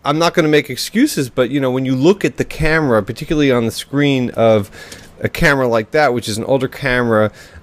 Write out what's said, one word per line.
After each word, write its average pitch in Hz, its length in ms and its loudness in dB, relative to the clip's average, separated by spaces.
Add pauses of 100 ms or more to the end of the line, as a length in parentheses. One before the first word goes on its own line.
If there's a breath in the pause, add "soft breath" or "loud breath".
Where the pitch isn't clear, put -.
I'm 147 120 0
not 165 160 0
gonna 165 140 2
make 147 220 2
excuses, 156 600 -2
but, 123 200 0
you 143 100 -2
know, 131 120 0
when 131 120 -2
you 131 100 0
look 156 300 2
at 156 140 -2
the - 80 -2
camera, 151 580 0
particularly 143 480 -2
on 120 140 2
the 113 60 -2
screen 135 580 -2
of 110 420 2 (480 loud breath)
a - 80 -6
camera 139 400 0
like 113 240 0
that, 151 220 2
which 117 160 -4
is 107 80 -6
an 113 80 -6
older 131 240 0
camera, 120 640 0 (300 loud breath)